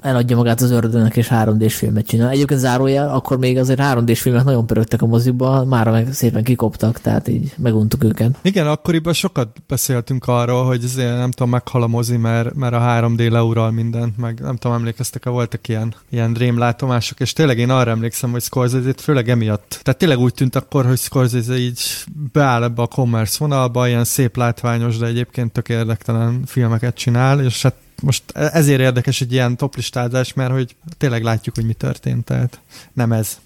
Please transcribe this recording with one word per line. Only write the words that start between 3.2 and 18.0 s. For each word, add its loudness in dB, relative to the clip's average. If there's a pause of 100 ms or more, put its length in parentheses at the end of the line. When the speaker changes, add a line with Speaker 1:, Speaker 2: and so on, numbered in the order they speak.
Speaker 1:
még 2
azért 2
három 2
D-s 2
filmek 2
nagyon 2
pörögtek 0
a 2
moziba, 2
mára 2
meg 2
szépen 0
kikoptak, 0
tehát -2
így -2
meguntuk 0
őket. 2
Speaker 2:
Igen, 0
akkoriban 0
sokat -2 (180)
beszéltünk -2
arról, 2
hogy 0
azért -2
nem -2
tudom, -2
meghal 0
a 2
mozi, 0
mert, 0
mert -2
a 2
három 2
D 0
leural 2
mindent, -2
meg -6
nem -6
tudom, -2
emlékeztek-e, -6
voltak -4
ilyen, -4 (160)
ilyen 0
rémlátomások, 0
és -2
tényleg 2
én 2
arra 2
emlékszem, -2